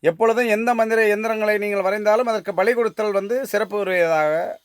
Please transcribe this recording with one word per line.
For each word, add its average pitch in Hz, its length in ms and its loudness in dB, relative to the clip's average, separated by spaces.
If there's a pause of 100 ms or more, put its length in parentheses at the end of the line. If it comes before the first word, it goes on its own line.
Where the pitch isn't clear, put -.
எப்பொழுதும் 226 460 0
எந்த 226 140 -2 (100)
மந்திர 220 360 2
எந்திரங்களை 214 480 -2
நீங்கள் 202 240 -2
வரைந்தாலும் 214 440 2
அதற்கு 202 280 -4
பலி 214 180 4
கொடுத்தல் 214 420 -2
வந்து 202 160 -4 (160)
சிறப்பு 208 300 -2
உரியதாக 165 520 2 (320)